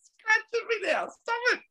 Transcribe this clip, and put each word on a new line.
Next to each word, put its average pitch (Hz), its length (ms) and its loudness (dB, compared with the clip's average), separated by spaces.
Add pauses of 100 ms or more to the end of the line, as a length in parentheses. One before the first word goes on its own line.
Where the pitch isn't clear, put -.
Scratching - 640 -2
me 392 240 0
now. 202 160 0
Stop 480 340 -6 (100)
it. - 80 0 (100)